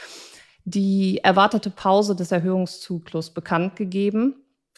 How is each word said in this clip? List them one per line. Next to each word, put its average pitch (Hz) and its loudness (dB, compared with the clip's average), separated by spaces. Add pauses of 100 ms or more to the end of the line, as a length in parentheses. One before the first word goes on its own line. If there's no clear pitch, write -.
(640)
die 196 0
erwartete 196 4
Pause 202 2
des 175 -6
Erhöhungszyklus 175 -4
bekannt 175 -4
gegeben. 202 -2 (380)